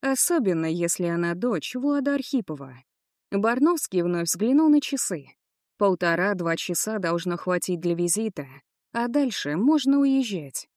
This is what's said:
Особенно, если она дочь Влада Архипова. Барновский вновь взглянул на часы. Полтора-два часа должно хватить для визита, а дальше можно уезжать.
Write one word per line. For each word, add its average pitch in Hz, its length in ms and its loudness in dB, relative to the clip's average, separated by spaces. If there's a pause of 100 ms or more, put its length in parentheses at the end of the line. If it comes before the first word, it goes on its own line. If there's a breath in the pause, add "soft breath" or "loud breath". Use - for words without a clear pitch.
Особенно, 262 640 2
если 170 400 -2
она 170 300 0
дочь 190 400 -4
Влада 285 400 0
Архипова. 156 600 -4 (560)
Барновский 240 680 2
вновь 170 280 0
взглянул 262 420 4
на 294 100 6
часы. 185 460 -6 (500)
Полтора-два 175 800 0
часа 208 420 -4
должно 175 380 -2
хватить 180 440 -2
для 170 140 0
визита, 175 520 -2 (460)
а 240 160 -2
дальше 240 480 0
можно 277 420 4
уезжать. 233 800 0